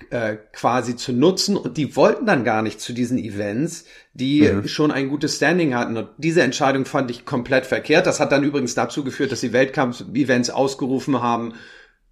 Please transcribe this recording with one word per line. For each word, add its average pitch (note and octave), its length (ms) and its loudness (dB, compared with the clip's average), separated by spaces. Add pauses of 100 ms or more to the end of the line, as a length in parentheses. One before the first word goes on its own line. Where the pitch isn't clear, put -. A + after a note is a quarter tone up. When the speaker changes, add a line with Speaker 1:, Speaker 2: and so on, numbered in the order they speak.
(100)
Speaker 1:
äh, A2 260 -4 (160)
quasi B2 420 -2
zu - 180 -8
nutzen. F#3 440 2
Und - 200 -6
die C#3 200 -4
wollten A3 300 4
dann D#3+ 180 2
gar A2 180 0
nicht A2 180 -6
zu - 120 -10
diesen A#2+ 260 -2
Events, G#2 680 -6 (260)
die C#3 300 2
Speaker 2:
Mhm. G2+ 260 2
Speaker 1:
schon D3 240 0
ein C3+ 160 -2
gutes C#3+ 280 -4
Standing D#3 380 2
hatten. A#2+ 220 -2
Und A2 220 -6
diese D#3+ 240 4
Entscheidung C3+ 420 2
fand C3 260 -2
ich - 140 -10
komplett C3 420 0
verkehrt. D3+ 400 2
Das D3+ 140 0
hat C3+ 100 0
dann C#3+ 140 4
übrigens C3+ 320 -2
dazu B2 260 -2
geführt, B2+ 300 -2
dass A#2 80 -6
sie A#2+ 120 -4
Weltcup-Events B2 1000 0
ausgerufen C3+ 720 -2
haben, A#2 340 -2 (560)